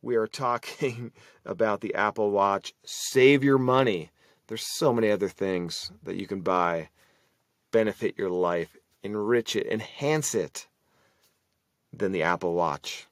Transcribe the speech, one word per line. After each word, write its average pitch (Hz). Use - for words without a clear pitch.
We 120
are 110
talking 120
<laughs> -
about 101
the 101
Apple 104
Watch. 98
Save 131
your 135
money. 127
There's 113
so -
many 113
other 98
things 90
that 92
you 95
can 98
buy, 85
benefit 110
your 95
life, 87
enrich 107
it, -
enhance 143
it -
than 95
the 87
Apple 85
Watch. 82